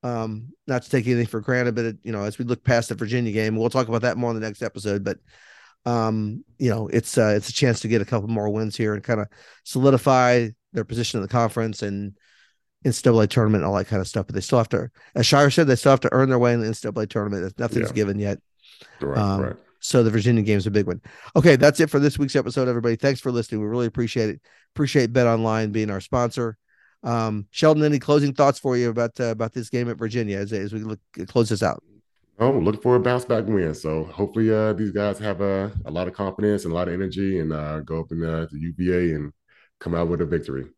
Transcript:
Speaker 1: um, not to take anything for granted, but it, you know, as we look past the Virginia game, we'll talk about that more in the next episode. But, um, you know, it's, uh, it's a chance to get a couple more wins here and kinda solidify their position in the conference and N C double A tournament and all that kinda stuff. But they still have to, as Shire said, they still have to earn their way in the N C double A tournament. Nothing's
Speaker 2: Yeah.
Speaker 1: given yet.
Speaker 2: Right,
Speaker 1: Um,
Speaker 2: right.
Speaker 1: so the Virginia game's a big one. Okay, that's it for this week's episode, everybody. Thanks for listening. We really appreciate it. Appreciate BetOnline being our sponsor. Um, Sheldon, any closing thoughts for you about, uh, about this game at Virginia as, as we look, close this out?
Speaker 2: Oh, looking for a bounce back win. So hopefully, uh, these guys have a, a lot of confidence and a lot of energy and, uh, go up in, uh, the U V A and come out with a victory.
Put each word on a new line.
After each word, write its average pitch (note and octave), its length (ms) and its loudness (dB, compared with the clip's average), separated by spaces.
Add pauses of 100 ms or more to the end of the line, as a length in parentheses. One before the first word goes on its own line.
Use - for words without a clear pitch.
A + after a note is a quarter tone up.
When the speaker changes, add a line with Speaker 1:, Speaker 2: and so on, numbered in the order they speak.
Speaker 1:
um, A2+ 480 -6 (160)
not B2+ 160 -2
to - 60 -14
take A#2+ 160 0
anything A#2+ 200 2
for A2 140 -6
granted, B2 340 -2
but A#2 100 -2
it, A2+ 200 -6
you A2+ 80 -8
know, G#2 100 -4
as G#2 160 -6
we B2+ 60 -6
look A#2+ 180 -4
past A#2 280 2
the A#2 40 -4
Virginia A#2 380 -2
game, A2 240 0
we'll A2+ 140 0
talk B2+ 180 0
about A2+ 140 0
that B2 140 0
more A#2+ 140 -2
in A2+ 80 -4
the G#2+ 80 -6
next G#2 160 -10
episode. G2+ 400 -4
But, G2+ 160 -4 (680)
um, A2 600 0 (140)
you B2 120 2
know, A2 180 -2
it's, - 300 0
uh, G#2+ 180 4
it's G#2 120 -4
a - 40 -10
chance A#2+ 280 2
to G#2+ 80 4
get A2 140 4
a - 20 -2
couple G#2+ 240 -2
more G#2+ 220 -2
wins G#2+ 260 -4
here G#2+ 180 0
and G2+ 80 -6
kinda A2 260 -2 (360)
solidify B2+ 840 4 (220)
their A2 120 -4
position A2+ 340 -4
in G2+ 40 -2
the E2+ 60 -6
conference A2+ 540 -2
and G2+ 340 -8 (680)
N B2+ 80 2
C - 100 -4
double A#2 200 6
A G#2+ 40 4
tournament G#2+ 380 2
and F2 80 0
all G2+ 40 0
that G2 120 -2
kinda F#2+ 160 -2
stuff. G2 220 -6
But - 100 -8
they G2 40 -2
still B2 180 2
have A2 100 2
to, B2 220 -4 (260)
as A2+ 100 2
Shire C#3+ 240 6
said, D#3+ 160 4
they C3 80 6
still C#3 160 4
have C3+ 100 6
to - 120 0
earn C3 160 4
their B2+ 100 2
way A#2+ 160 4
in A#2+ 60 0
the A2 80 -2
N A2+ 60 -4
C - 120 -12
double G#2+ 160 -6
A G#2+ 60 -4
tournament. G2+ 500 -4
Nothing's A#2 300 -2
Speaker 2:
Yeah. - 60 -10
Speaker 1:
given G#2 260 0
yet. G2+ 180 -4 (640)
Speaker 2:
Right, C#2+ 180 -2
Speaker 1:
Um, G2 220 0
Speaker 2:
right. B1+ 160 -6 (240)
Speaker 1:
so B2 240 2
the A2+ 60 2
Virginia A2+ 320 2
game's G2+ 260 0
a - 20 -2
big G2+ 160 0
one. F2+ 140 -6 (340)
Okay, D3 220 8
that's C#3+ 240 4
it D3 100 2
for C#3+ 80 2
this C#3 200 2
week's C#3 180 -2
episode, B2+ 320 -2
everybody. A#2 260 0
Thanks C3+ 260 0
for C3 120 -4
listening. A2+ 300 -4
We G#2+ 40 -4
really A#2+ 200 -2
appreciate A2+ 440 -2
it. D2 100 -10 (340)
Appreciate C3+ 380 0
BetOnline A2+ 600 2
being G#2+ 180 -2
our G2 100 -4
sponsor. A#2+ 560 -4 (460)
Um, A2 480 -4
Sheldon, D#3 340 4
any D3 140 2
closing C#3+ 360 2
thoughts C#3 240 2
for B2+ 180 -2
you A#2+ 140 0
about, A#2 280 -4
uh, B2+ 60 -2
about A2+ 300 -4
this A#2 160 -10
game A#2+ 180 -4
at A#2 80 -6
Virginia A2 400 -4
as, G2+ 160 -6
as G2+ 200 -6
we A2 80 -8
look, A2 200 -10 (280)
close A#2 200 2
this G#2 140 -2
out? F2 200 -2 (560)
Speaker 2:
Oh, A#2 140 4
looking G#2 300 0
for B2 140 4
a B2 40 6
bounce B2 240 0
back A2+ 220 -2
win. F#2 280 0
So D#2 300 -4
hopefully, G2+ 480 0
uh, G#2+ 220 2
these G#2+ 160 -2
guys G2+ 280 -2
have G2+ 220 -4
a, G2 320 -2 (140)
a - 40 -12
lot F2 160 -4
of F2+ 80 -8
confidence G2+ 500 -2
and E2 80 -4
a - 20 -4
lot F2+ 140 -2
of E2+ 60 -4
energy F#2+ 440 -2
and, D#2+ 140 -2
uh, D2+ 280 -6
go D#2+ 200 -6
up D#2+ 120 -10
in, E2 100 -6
uh, D#2+ 300 -4
the C#2+ 60 -12
U E2 180 -8
V F2+ 160 0
A F2+ 220 2
and D2 180 -8 (480)
come E2 140 -4
out E2+ 140 0
with E2+ 120 -2
a E2+ 60 0
victory. D2 400 -4 (120)